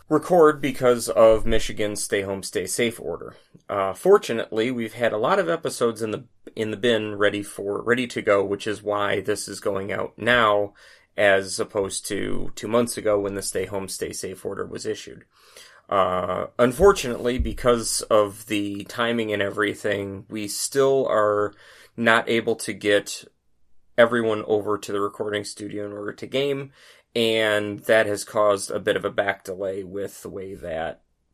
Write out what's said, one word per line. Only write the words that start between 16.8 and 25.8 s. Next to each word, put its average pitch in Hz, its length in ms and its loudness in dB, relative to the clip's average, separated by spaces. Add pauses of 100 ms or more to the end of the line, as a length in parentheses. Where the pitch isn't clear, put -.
because 117 640 0
of 104 460 0
the 101 380 -4
timing 117 460 -2
and 104 120 0
everything, 101 880 -2
we 107 180 -6
still 135 580 0
are 104 460 2 (460)
not 113 320 4
able 113 260 0
to - 160 -8
get 101 540 0 (720)
everyone 113 480 4
over 104 320 0
to - 120 -12
the 101 120 -2
recording 104 420 -4
studio 104 400 -10